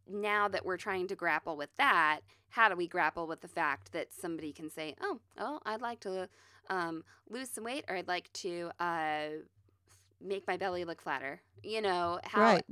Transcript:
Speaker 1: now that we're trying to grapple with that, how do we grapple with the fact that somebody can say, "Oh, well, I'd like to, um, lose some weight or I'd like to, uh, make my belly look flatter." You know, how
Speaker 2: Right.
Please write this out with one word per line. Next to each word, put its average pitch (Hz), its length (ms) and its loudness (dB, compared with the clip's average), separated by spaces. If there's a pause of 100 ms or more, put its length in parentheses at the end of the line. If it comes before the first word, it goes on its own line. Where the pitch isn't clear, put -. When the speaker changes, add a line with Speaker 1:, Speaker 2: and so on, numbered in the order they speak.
Speaker 1:
now 208 400 2
that 190 160 0
we're 180 120 0
trying 185 320 -2
to 196 80 -4
grapple 165 400 0
with 143 200 -8
that, 170 440 6 (300)
how 226 180 6
do 180 80 2
we 175 100 0
grapple 165 400 0
with 160 140 -6
the 175 80 -16
fact 147 440 -2
that 170 200 -6
somebody 160 400 -6
can 156 180 -12
say, 156 300 -8
"Oh, 381 200 -4 (180)
well, 277 260 -6
I'd 220 160 -4
like 233 200 -6
to, 185 280 -4 (400)
um, 170 360 -2 (240)
lose 254 220 -8
some 214 140 -8
weight 247 240 -6
or 190 80 -4
I'd 175 120 -6
like 180 260 -2
to, 175 440 -6
uh, 156 500 0 (920)
make 190 260 -6
my 185 100 0
belly 180 280 -2
look 165 160 -8
flatter." 139 400 -4 (220)
You 220 180 -4
know, 175 440 2
how - 180 2
Speaker 2:
Right. 220 300 8